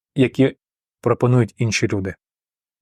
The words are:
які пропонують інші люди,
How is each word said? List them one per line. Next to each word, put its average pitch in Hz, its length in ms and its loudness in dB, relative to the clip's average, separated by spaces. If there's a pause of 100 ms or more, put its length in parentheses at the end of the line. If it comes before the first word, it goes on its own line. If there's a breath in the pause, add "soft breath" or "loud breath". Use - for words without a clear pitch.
(160)
які 131 420 0 (440)
пропонують 120 560 0
інші 113 300 -2
люди, 98 280 -6 (680)